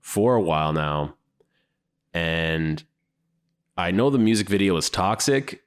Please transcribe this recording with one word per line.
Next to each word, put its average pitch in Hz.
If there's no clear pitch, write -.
for 113
a 113
while 78
now, 76
and 80
I 90
know 117
the 139
music 110
video 98
is 80
toxic 113